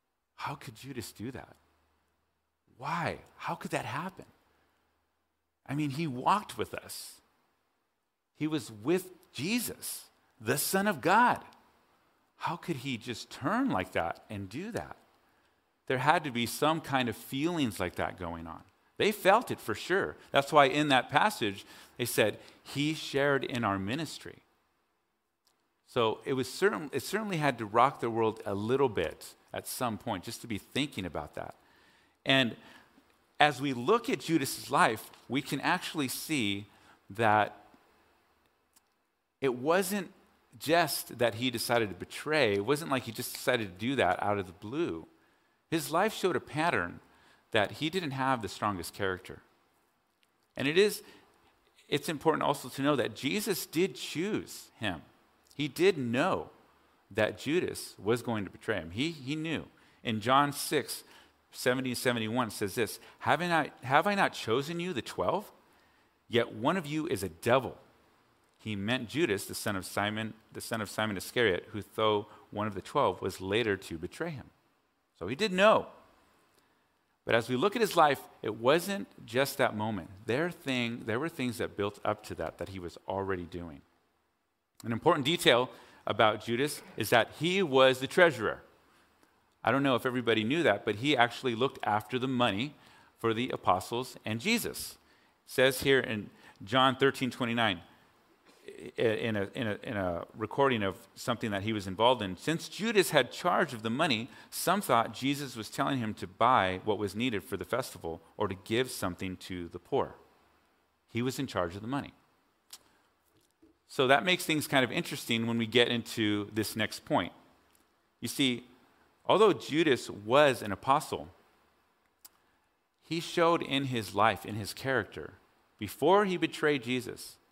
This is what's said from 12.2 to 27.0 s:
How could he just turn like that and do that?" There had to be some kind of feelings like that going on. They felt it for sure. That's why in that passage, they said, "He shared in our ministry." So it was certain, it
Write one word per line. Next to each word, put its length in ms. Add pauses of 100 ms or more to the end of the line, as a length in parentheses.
How 200
could 200
he 200
just 340
turn 380
like 240
that 380
and 180
do 220
that?" 260 (880)
There 120
had 240
to 80
be 160
some 340
kind 280
of 80
feelings 640
like 160
that 200
going 300
on. 160 (340)
They 140
felt 400
it 80
for 160
sure. 420 (140)
That's 220
why 140
in 220
that 220
passage, 560 (300)
they 80
said, 340 (240)
"He 320
shared 500
in 200
our 120
ministry." 680 (1400)
So 380
it 100
was 140
certain, 440
it 100